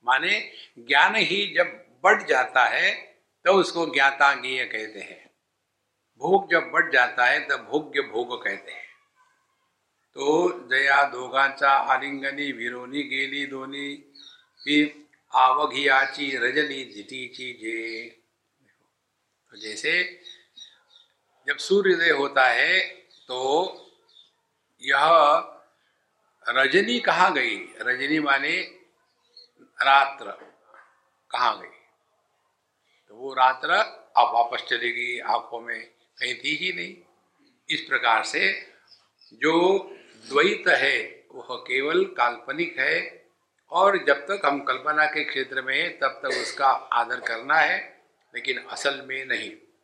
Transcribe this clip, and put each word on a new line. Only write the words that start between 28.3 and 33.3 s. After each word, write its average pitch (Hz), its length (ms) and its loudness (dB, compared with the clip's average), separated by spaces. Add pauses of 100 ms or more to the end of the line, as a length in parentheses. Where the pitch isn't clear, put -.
रात्र 135 920 0 (760)
कहाँ 117 300 0
गई? - 160 -20 (1300)
तो 104 80 -20
वो 131 180 -12